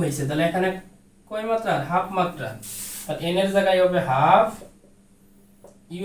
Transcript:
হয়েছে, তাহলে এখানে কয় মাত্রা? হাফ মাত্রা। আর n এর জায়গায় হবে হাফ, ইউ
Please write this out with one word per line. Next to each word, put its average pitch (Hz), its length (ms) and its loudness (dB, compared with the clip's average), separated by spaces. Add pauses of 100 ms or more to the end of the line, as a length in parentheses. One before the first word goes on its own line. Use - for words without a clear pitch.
হয়েছে, 143 280 -2
তাহলে 151 200 0
এখানে 185 200 0 (640)
কয় 214 200 -6
মাত্রা? 220 220 0 (180)
হাফ 180 160 0 (120)
মাত্রা। 143 300 -4 (600)
আর 151 80 -4 (180)
n - 80 -2
এর 196 140 0
জায়গায় 185 280 4
হবে 180 140 2 (120)
হাফ, 147 400 6 (1400)
ইউ 180 100 -8